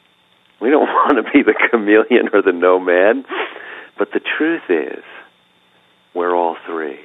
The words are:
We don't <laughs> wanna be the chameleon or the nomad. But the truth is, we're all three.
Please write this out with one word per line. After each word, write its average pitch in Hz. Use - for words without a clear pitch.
We 113
don't 147
<laughs> -
wanna -
be 135
the 110
chameleon 107
or 101
the 92
nomad. 90
But -
the 208
truth 160
is, 76
we're 87
all 85
three. 78